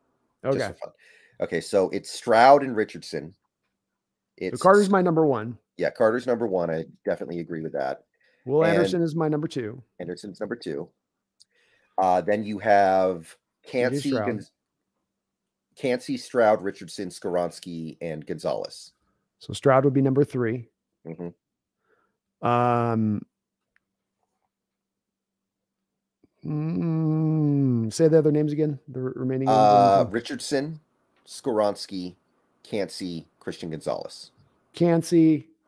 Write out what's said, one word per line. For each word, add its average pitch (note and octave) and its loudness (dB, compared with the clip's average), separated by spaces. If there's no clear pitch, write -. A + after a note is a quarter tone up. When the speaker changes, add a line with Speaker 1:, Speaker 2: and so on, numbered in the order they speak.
Speaker 1:
Just C3+ -2
Speaker 2:
Okay. A#2 -4
Speaker 1:
for F#2 -12
fun. - -16
Okay, F2 -4
so F#2+ 0
it's - -8
Stroud B2 6
and C3 -6
Richardson. E2+ -6
Speaker 2:
So F#2+ -8
Speaker 1:
It's A#2+ -8
Speaker 2:
Carter's G3 6
my G3 4
number D#3+ 2
one. A#2 -2
Speaker 1:
Yeah, E2+ -2
Carter's A#2+ 2
number A#2 -2
one. F2+ -2
I D#2+ -4
definitely F2 -6
agree E2 -8
with D#2+ -8
that. C2+ -6
Speaker 2:
Will D3 0
Speaker 1:
And E3 2
Speaker 2:
Anderson F#3 0
is D#3+ -2
my D#3 -2
number D3+ -4
two. B2 -10
Speaker 1:
Anderson's F2+ -12
number G#2+ -8
two. E2 -10
Uh, F#2 2
then G#2 -2
you G#2 -8
have F#2+ 2
Speaker 2:
C - -20
J C3+ -6
Speaker 1:
Cansey, C3 -2
Speaker 2:
Stroud. A2+ -2
Speaker 1:
Gonz-, G#2+ -8
Cansey, B2+ -4
Stroud, A2 2
Richardson, F#2+ -8
Skoronski, F2 -6
and D#2 -8
Gonzalez. D2 -8
Speaker 2:
So - -14
Stroud C3+ 4
would C#3 2
be C3+ 2
number C3+ 2
three. A#2+ -4
Speaker 1:
Mm-hmm. - -16
Speaker 2:
Um, A#2 0
mm, D#3 0
say E3 4
the D#3 6
other D3+ 4
names D3+ 2
again, D3 -2
the B2+ -10
re-, C3 -6
remaining C3 -2
ones. A2 4
Speaker 1:
Uh, G2+ 6
Richardson, D3 -6
Skoronski, G2+ -4
Cansey, F2+ -8
Christian F2 -12
Gonzalez. D2 -10
Speaker 2:
Cansey, E3 2